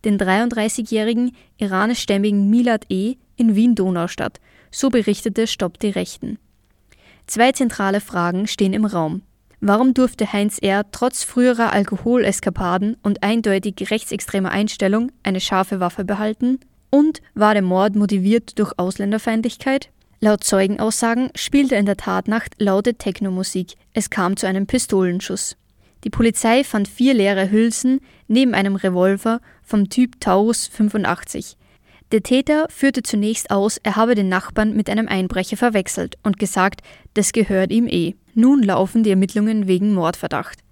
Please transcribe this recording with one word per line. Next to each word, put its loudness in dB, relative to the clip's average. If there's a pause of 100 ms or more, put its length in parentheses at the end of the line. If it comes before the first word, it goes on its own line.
den 2
dreiunddreißigjährigen 0 (260)
iranischstämmigen 0
Milad 2
E. -2 (220)
in 4
Wien-Donaustadt, 0 (320)
so 0
berichtete 0
Stopp -6
die -2
Rechten. -8 (880)
Zwei 2
zentrale -2
Fragen -4
stehen 0
im 0
Raum. -4 (400)
Warum 2
durfte 0
Heinz -2
R. 0
trotz -4
früherer 2
Alkoholeskapaden 0
und -2
eindeutig -2
rechtsextremer -4
Einstellung 0 (100)
eine -2
scharfe -2
Waffe -4
behalten? -2 (300)
Und 4 (140)
war 4
der 2
Mord 2
motiviert 0
durch -2
Ausländerfeindlichkeit? -2 (280)
Laut 2
Zeugenaussagen 0
spielte 2
in 2
der 0
Tatnacht -4
laute 2
Techno-Musik. -6 (180)
Es -4
kam -2
zu -4
einem -2
Pistolenschuss. -2 (500)
Die -4
Polizei 2
fand -2
vier 2
leere 2
Hülsen 2 (300)
neben 4
einem 0
Revolver 0 (200)
vom 0
Typ 0
Taurus 2
fünfundachtzig. -4 (560)
Der 2
Täter 2
führte -2
zunächst -2
aus, 0
er -2
habe 2
den 0
Nachbarn -2
mit 0
einem -2
Einbrecher -2
verwechselt -2
und 0
gesagt, -2 (320)
das 0
gehört 0
ihm 2
eh. -2 (200)
Nun 4
laufen 0
die 2
Ermittlungen 0
wegen 2
Mordverdacht. -4 (120)